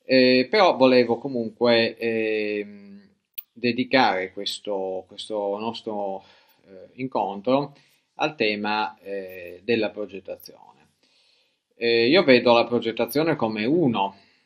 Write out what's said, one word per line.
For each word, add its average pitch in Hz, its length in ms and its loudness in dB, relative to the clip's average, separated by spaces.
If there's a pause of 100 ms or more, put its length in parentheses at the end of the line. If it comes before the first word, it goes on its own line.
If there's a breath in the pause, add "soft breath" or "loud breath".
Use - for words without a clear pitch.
(100)
Eh, 127 400 4
però 180 260 4
volevo 123 420 4
comunque, 117 800 0
ehm, 104 1120 -6 (440)
dedicare 117 800 0
questo, 95 760 -8
questo 101 520 -8
nostro, 104 640 -8 (420 soft breath)
eh, 98 280 -20
incontro 127 800 -4 (380 soft breath)
al 151 200 -4
tema, 107 680 -4
eh, 92 600 -14
della 107 280 -2
progettazione. 92 1000 -16 (840 soft breath)
Eh, 117 340 2
io 165 160 4
vedo 123 300 6
la 117 100 4
progettazione 117 720 -2
come 110 300 -4
uno 123 500 0 (300 soft breath)